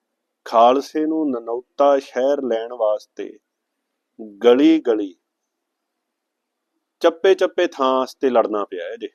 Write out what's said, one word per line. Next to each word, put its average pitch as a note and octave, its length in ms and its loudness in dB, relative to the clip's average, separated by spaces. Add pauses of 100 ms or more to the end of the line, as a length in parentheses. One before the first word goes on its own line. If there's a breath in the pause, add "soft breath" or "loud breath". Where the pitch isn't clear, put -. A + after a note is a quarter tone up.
(460)
ਖਾਲਸੇ C3+ 600 2
ਨੂੰ D#3 260 -4
ਨਨੌਤਾ B2 680 -2
ਸ਼ਹਿਰ C#3 420 -4
ਲੈਣ A#2 320 -6
ਵਾਸਤੇ G#2+ 680 -6 (1040)
ਗਲੀ D3 360 6
ਗਲੀ, G#2+ 360 -4 (1800)
ਚੱਪੇ E3+ 340 2
ਚੱਪੇ F3+ 340 0
ਥਾਂ C3 280 -2
ਵਾਸਤੇ C3 340 -4
ਲੜਨਾ G#2+ 360 0
ਪਿਆ F2 200 -12
ਹੈ G#2 100 -12
ਜੀ। A2 200 -14